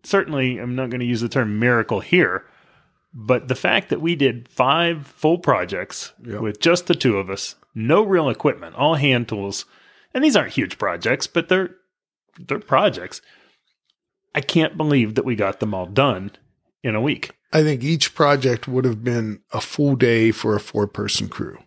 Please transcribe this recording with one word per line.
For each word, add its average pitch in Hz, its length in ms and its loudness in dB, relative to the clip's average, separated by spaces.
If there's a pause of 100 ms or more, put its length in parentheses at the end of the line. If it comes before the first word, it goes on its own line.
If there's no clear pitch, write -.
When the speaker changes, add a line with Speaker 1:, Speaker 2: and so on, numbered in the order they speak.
Speaker 1:
certainly 135 560 0
I'm 123 160 -6
not 127 160 -4
gonna 123 140 -4
use 120 160 0
the 120 80 -2
term 107 320 0
miracle 117 400 2
here, 98 440 2 (720)
but 117 320 0
the 123 80 -2
fact - 360 0
that - 120 -2
we 170 140 0
did 123 320 0
five 156 580 0
full 165 320 0
projects 95 760 -2 (120)
Speaker 2:
Yep. 104 160 -8
Speaker 1:
with 107 200 -4
just 175 280 2
the 170 80 4
two 110 220 2
of 95 120 -6
us, - 240 -8 (200)
no 139 280 2
real 185 260 2
equipment, - 460 -2
all 151 220 0
hand 131 320 2
tools, 101 360 -6 (480)
and 254 120 0
these 294 120 4
aren't 123 180 0
huge 98 240 -2
projects, 101 480 -2
but 165 220 -4
they're, 185 220 2 (680)
they're - 200 -6
projects. 139 640 0 (1120)
I 147 80 -2
can't 160 340 0
believe 135 380 2
that 120 100 0
we 127 100 -2
got 101 260 -2
them 107 140 -4
all 92 120 -6
done 101 460 0 (500)
in 117 120 -2
a 107 60 -2
week. - 300 -4 (220)
Speaker 2:
I 156 100 4
think 147 200 0
each 151 320 -2
project 135 540 2
would 127 160 0
have 113 180 0
been 117 380 -2 (120)
a 113 100 -2
full 143 340 0
day 117 360 4
for 110 220 0
a 101 60 0
four-person 104 680 -4
crew. - 360 -8